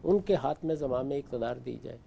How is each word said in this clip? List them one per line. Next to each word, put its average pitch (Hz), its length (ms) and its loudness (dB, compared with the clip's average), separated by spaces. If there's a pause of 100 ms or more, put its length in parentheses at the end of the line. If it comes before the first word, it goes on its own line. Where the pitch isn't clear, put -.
उनके 196 320 4
हाथ 147 280 -2
में 160 120 2
ज़माम 135 360 0
इक़्तिदार 123 460 -2
दी 127 260 -8
जाए। 117 220 -10